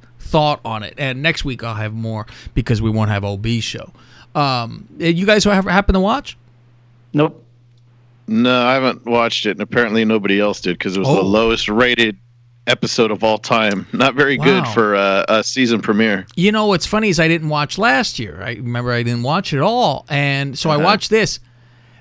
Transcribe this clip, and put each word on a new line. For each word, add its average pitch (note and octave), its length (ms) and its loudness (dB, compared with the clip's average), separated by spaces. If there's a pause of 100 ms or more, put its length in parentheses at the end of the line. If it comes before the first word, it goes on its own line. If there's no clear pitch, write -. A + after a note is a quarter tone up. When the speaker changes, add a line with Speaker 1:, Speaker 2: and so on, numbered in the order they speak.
(180)
Speaker 1:
thought D3+ 440 0
on A2 200 -6
it, G2 160 -12
and C3 240 -6
next D#3+ 240 -2
week A#2+ 180 -8
I'll A2+ 120 -6
have G#2+ 180 -6
more A2 320 -6 (260)
because A#2 300 0
we A2 80 0
won't G#2+ 200 0
have G2+ 140 -2
O G2+ 140 -6
B A#2 240 -2
show. - 300 -10 (420)
Um, A#2+ 520 -4 (120)
you E3+ 260 0
guys G#3 200 4
have, G3 200 2
happen F#3+ 300 2
to F#3 60 2
watch? A3+ 360 -4 (760)
Speaker 2:
Nope. D3+ 280 0 (840)
Speaker 3:
No, B2 380 2
I B2+ 80 2
haven't C3 320 -2
watched A#2 400 0
it, G2+ 60 0
and F#2+ 100 -6
apparently A2+ 420 0
nobody G2+ 340 2
else G#2 220 0
did F2 180 -2
'cause F#2+ 180 -4
it G2 40 0
was A2 80 0
Speaker 1:
Oh. C#3+ 60 4
Speaker 3:
the F#2+ 80 2
lowest A2 480 2
rated A#2 480 2 (480)
episode - 440 0
of G#2+ 140 -2
all A2 140 2
time. G#2+ 560 0
Not B2 220 2
very C#3 200 2
good C#3 280 4
Speaker 1:
Wow. A2+ 100 -4
Speaker 3:
for, G#2+ 220 4
uh, G2 320 2
a G#2+ 160 2
season A#2 360 0
premiere. G#2 540 0
Speaker 1:
You G3 180 2
know A3 140 0
what's G3 180 0
funny G#3+ 240 0
is D#3+ 120 0
I D#3+ 80 4
didn't D#3+ 200 0
watch D3 300 -4
last A#3 400 0
year. F#2 260 -10
I A#2+ 120 -8
remember A#2+ 360 -4
I A#2+ 120 0
didn't A#2+ 180 -2
watch D#3+ 320 -2
it C3+ 60 2
all, G#3 500 0
and C#3 480 -2
so E3 100 -2
I D#3 60 2
Speaker 3:
Uh-huh. D3 100 2
Speaker 1:
watched G3+ 240 2
this. G#3+ 300 0 (640)